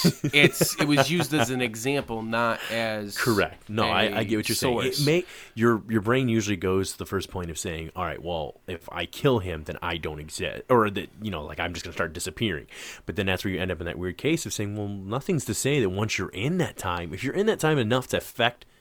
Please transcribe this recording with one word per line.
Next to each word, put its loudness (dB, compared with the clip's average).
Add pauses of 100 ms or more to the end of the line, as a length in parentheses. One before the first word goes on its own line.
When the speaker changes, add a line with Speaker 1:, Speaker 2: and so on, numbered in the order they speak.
Speaker 1:
<laughs> 4
Speaker 2:
it's, 6
it 2
was 6
used 2
as 4
an 0
example, -2
not 0
as -2
Speaker 1:
Correct. 2
No, 2
I, 4
I 2
Speaker 2:
a 0
Speaker 1:
get 0
what 0
you're 0
saying. 2
It -2
Speaker 2:
source. -
Speaker 1:
may, 4 (280)
your, 4
your 2
brain 4
usually 2
goes 2
to -10
the -6
first -4
point -6
of -8
saying, -6
"All -2
right, -4
well, -4
if -10
I -6
kill 2
him, -6
then -8
I -2
don't -6
exist," -6
or 2
that, -6 (120)
you -6
know, -4
like, -10
I'm -2
just -10
gonna -10
start -4
disappearing. -4 (380)
But -6
then 0
that's 0
where 0
you -2
end 0
up -4
in -6
that -6
weird -6
case 0
of -6
saying, -4
"Well, -4
nothing's -2
to -2
say 2
that 4
once 0
you're -2
in -2
that 0
time, -4
if -8
you're -2
in 2
that 2
time 4
enough 2
to 0
affect 0 (160)